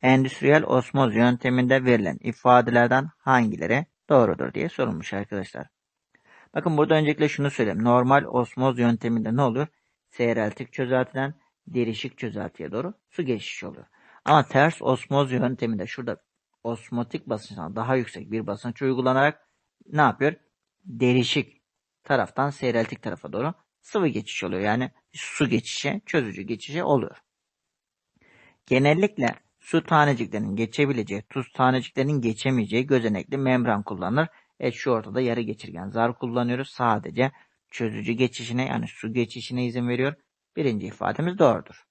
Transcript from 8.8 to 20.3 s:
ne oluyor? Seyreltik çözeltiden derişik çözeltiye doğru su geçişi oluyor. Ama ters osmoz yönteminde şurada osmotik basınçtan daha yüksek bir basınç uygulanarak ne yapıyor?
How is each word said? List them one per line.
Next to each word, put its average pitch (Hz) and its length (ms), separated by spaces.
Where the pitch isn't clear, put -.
ne 139 60
oluyor? 131 260
Seyreltik 117 640
çözeltiden 131 600
derişik 120 500
çözeltiye 101 540
doğru 160 220
su - 140
geçişi 113 440
oluyor. 71 180
Ama 147 180
ters 151 380
osmoz 131 500
yönteminde 120 560
şurada 117 340
osmotik 117 680
basınçtan 104 460
daha 113 200
yüksek 113 360
bir 110 160
basınç 107 340
uygulanarak 131 680
ne 151 160
yapıyor? 143 340